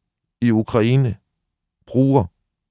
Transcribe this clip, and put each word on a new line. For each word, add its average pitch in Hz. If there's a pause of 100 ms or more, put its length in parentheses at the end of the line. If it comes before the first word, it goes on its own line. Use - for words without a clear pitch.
(400)
i 120
Ukraine 113 (720)
bruger. 135 (460)